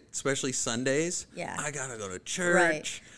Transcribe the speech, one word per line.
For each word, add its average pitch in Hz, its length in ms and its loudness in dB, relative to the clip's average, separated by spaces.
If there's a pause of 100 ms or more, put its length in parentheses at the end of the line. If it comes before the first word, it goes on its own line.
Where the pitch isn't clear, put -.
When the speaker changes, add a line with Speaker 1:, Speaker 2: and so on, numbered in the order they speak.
(120)
Speaker 1:
especially 139 400 0
Sundays, 135 760 0 (100)
Speaker 2:
Yeah. 175 220 -8
Speaker 1:
"I 151 120 -4
gotta 135 280 -8
go 104 100 -8
to 92 60 -8
Speaker 2:
Right. 92 100 -10
Speaker 1:
church." 175 800 2 (160)